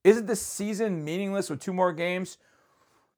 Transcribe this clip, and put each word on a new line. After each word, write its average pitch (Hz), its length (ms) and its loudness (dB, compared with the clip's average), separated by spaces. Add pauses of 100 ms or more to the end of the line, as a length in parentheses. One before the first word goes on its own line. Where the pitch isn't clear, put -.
Isn't 214 220 8
the 214 100 0
season 202 720 -4
meaningless 190 440 -2
with 147 120 -6
two 190 120 -4
more 180 200 2
games? 180 440 -4 (800)